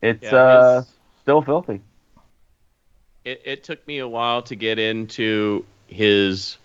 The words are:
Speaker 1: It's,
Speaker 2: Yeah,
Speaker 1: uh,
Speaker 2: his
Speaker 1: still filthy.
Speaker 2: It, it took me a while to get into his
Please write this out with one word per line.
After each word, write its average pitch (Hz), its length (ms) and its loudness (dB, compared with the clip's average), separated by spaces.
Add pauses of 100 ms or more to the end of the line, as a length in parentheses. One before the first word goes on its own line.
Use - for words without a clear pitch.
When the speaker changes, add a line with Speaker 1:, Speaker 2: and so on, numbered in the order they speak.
Speaker 1:
It's, 117 220 -4
Speaker 2:
Yeah, 117 140 -6
Speaker 1:
uh, 127 460 6
Speaker 2:
his - 100 -16 (280)
Speaker 1:
still 147 220 0
filthy. 139 380 -6 (1400)
Speaker 2:
It, 127 200 -14
it 135 200 -14
took - 220 -16
me 147 120 -12
a 131 100 -8
while 120 340 -2
to 120 140 -14
get 110 220 -4
into 110 880 -4 (220)
his 98 800 0